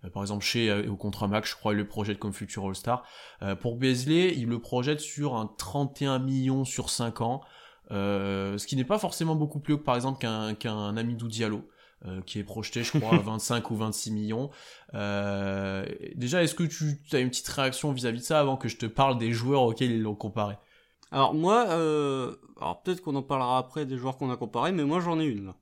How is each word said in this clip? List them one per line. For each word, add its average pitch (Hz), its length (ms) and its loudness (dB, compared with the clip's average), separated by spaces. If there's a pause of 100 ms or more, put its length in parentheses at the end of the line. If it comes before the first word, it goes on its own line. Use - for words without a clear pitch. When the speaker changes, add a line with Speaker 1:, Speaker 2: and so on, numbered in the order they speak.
Speaker 1:
euh, 92 40 -8
par 98 140 -6
exemple, 101 200 -4
chez, 117 260 2
euh, 104 200 2
au 101 60 -2
contrat 104 320 -4
max, 107 240 0
je - 40 -8
crois, 107 180 0
il 104 40 4
le 104 100 0
projette 104 300 -2
comme 104 160 -4
futur 98 320 -8
All-Star. 98 380 -2 (380)
Euh, 98 140 -2
pour 117 200 -4
Beasley, 131 640 4
il 117 100 -2
le 120 120 0
projette 135 420 0
sur 143 340 -4
un 110 120 -2
trente 139 540 -4
et 143 40 0
un 135 140 2
millions 131 440 2
sur 127 260 -4
cinq 117 300 -2
ans, 123 220 0 (500)
euh, 98 640 0
ce 101 100 -6
qui 139 100 0
n'est 127 80 2
pas 208 140 2
forcément 165 360 0
beaucoup 151 240 0
plus 147 140 0
haut 147 40 2
que, 147 60 -6
par 127 120 2
exemple, 131 240 -2
qu'un, 110 340 -2
qu'un 107 420 -4
Amidou 117 320 -2
Diallo, 110 420 -2 (360)
euh, 92 160 -8
qui - 180 -8
est 98 60 -4
projeté, 110 380 -6
je 135 140 0
crois, 113 180 4
à - 20 8
Speaker 2:
<laughs> - 40 6
Speaker 1:
vingt-cinq 110 500 -2
ou 110 40 -2
vingt-six 110 360 -4
millions. 110 380 -4 (440)
Euh, 98 920 -2 (300)
déjà, 123 280 2
est-ce 160 120 2
que 180 80 0
tu 151 360 -2 (140)
as 139 60 4
une 127 100 4
petite - 200 -4
réaction 135 420 0
vis-à-vis 123 280 -2
de 120 60 -10
ça 156 140 4
avant 139 160 4
que 127 140 -2
je - 80 -8
te - 80 -4
parle 135 320 4
des 117 160 0
joueurs 127 300 4
auxquels 120 280 4
ils 113 100 2
l'ont 107 140 0
comparé ? 104 400 -2 (560)
Speaker 2:
Alors 135 220 4
moi, 190 360 6
euh, 147 680 2 (260)
alors 82 220 -4
peut-être 180 180 -2
qu'on 147 140 -2
en 139 80 0
parlera 127 340 2
après 131 300 -2
des 131 100 -4
joueurs 131 200 -4
qu'on 135 120 -2
a 123 80 -2
comparés, 120 340 0
mais 175 120 2
moi 151 160 4
j'en 170 200 2
ai 160 60 2
une 101 220 -2
là 90 140 -12